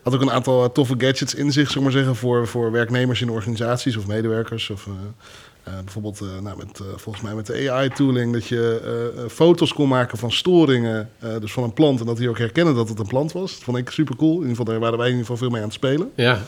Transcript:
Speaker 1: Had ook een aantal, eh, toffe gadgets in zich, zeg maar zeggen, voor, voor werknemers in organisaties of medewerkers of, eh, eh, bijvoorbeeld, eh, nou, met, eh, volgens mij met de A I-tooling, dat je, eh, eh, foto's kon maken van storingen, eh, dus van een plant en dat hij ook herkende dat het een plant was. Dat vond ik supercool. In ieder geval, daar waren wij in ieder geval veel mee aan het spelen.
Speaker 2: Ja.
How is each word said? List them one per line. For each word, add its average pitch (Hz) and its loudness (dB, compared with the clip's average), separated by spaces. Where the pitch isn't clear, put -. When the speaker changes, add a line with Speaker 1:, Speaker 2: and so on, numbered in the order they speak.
Speaker 1:
Had 127 0
ook 127 2
een 135 2
aantal, 123 2
eh, 120 2
toffe 131 2
gadgets 131 0
in 143 0
zich, 143 2
zeg 135 -2
maar 135 2
zeggen, 131 2
voor, 120 2
voor 117 -2
werknemers 120 0
in 120 -2
organisaties 113 -2
of 101 -6
medewerkers 113 -2
of, 101 -10
eh, 101 -10
eh, 95 -12
bijvoorbeeld, 104 -8
eh, 101 -8
nou, 104 -10
met, - -14
eh, 98 -14
volgens 113 -12
mij 107 -8
met 107 -8
de 127 -2
A 131 0
I-tooling, 127 2
dat 113 -2
je, 117 0
eh, 123 -10
eh, 113 -8
foto's 165 6
kon 143 2
maken 123 2
van 113 -4
storingen, 120 4
eh, 117 -10
dus 104 -8
van 127 -2
een 113 -2
plant 143 4
en 117 -4
dat 117 -2
hij 123 0
ook 113 -2
herkende 143 2
dat 113 0
het 110 -8
een 110 -4
plant 139 -2
was. 180 -6
Dat - -18
vond 123 -4
ik 123 -6
supercool. 147 0
In 160 4
ieder 170 -2
geval, 120 -2
daar 110 0
waren 113 0
wij 120 2
in 127 2
ieder 117 -2
geval 120 -4
veel 127 0
mee 117 -2
aan 104 -4
het 110 -8
spelen. 156 0
Speaker 2:
Ja. 120 4